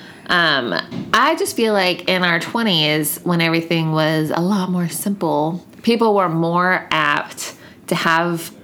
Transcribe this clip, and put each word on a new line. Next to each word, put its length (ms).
Um, 840
I 240
just 200
feel 160
like 360
in 140
our 160
twenties, 880
when 160
everything 500
was 400
a 100
lot 300
more 180
simple, 760
people 320
were 140
more 640
apt 640
to 80
have 560